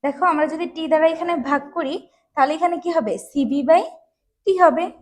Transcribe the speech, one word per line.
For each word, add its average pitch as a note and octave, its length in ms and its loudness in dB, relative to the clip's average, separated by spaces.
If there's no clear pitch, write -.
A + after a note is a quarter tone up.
দেখো, C#4+ 280 -4
আমরা D4+ 220 0
যদি E4 120 -6
টি D#4+ 160 -8
দ্বারা D#4 220 4
এখানে E4+ 200 -4
ভাগ C#4+ 120 0
করি, D#4 200 -4
তাহলে C#4+ 220 2
এখানে F4 260 0
কি F4 140 -2
হবে? G#3+ 160 -2
সিবি C#4 400 -2
by E4+ 140 6
টি G4 80 2
হবে D#4+ 220 4